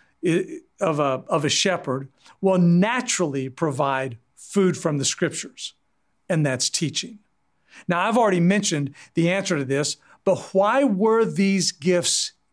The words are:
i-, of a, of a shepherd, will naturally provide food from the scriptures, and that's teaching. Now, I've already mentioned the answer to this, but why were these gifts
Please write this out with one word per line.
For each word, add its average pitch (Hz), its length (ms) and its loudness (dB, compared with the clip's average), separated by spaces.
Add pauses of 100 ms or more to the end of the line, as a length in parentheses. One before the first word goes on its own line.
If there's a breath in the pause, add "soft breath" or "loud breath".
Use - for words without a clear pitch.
(240 soft breath)
i-, - 360 -2 (200)
of 165 200 0
a, 139 280 0
of 156 160 0
a 151 60 0
shepherd, 143 580 -2 (320 soft breath)
will 190 200 2
naturally 175 880 2
provide 131 680 -2 (180)
food 185 420 0
from 147 220 -2
the 135 60 -2
scriptures, - 680 -6 (560)
and 160 160 2
that's 127 240 -2
teaching. - 480 -6 (720 loud breath)
Now, 175 200 0
I've 226 100 0
already 196 240 2
mentioned 175 520 0 (220 loud breath)
the 170 160 2
answer 190 260 -2
to 139 80 -4
this, 139 320 -2 (260 soft breath)
but 180 300 -2
why 214 300 4
were 220 420 2
these 190 460 0
gifts - 640 0 (200)